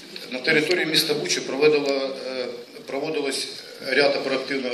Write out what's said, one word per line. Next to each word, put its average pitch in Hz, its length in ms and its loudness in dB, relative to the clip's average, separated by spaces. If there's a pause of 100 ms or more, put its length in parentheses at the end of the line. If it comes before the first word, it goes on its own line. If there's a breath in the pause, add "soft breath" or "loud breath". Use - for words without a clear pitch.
(300)
На 127 80 -6
території 156 480 4
міста 151 280 2
Бучі - 260 0
проводило, 135 760 4 (100)
е, 127 200 -4 (400)
проводилось 139 640 -2 (380)
ряд 135 300 2
оперативно, 131 580 -4